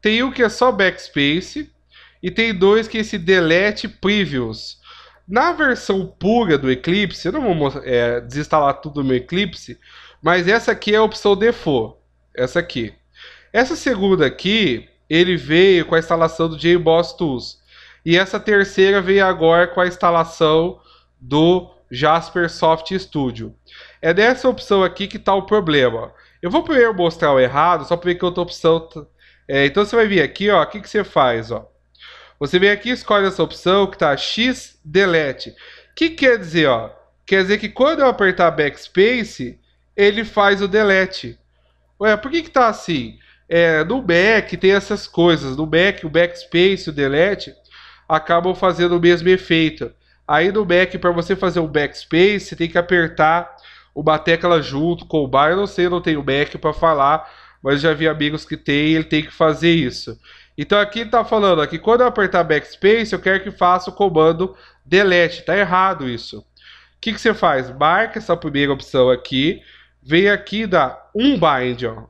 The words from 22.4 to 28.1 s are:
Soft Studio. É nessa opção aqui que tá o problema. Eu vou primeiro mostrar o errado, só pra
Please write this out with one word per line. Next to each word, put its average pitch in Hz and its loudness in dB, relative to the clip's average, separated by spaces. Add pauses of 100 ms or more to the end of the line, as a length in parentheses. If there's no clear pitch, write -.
Soft 165 -2
Studio. 127 -6 (460)
É 160 0
nessa 240 2
opção 202 0
aqui 185 -4
que 202 -14
tá 196 0
o 190 -2
problema. 143 0 (280)
Eu 175 -6
vou 320 0
primeiro 240 2
mostrar 170 0
o 135 4
errado, 143 2
só 170 -2
pra 170 -4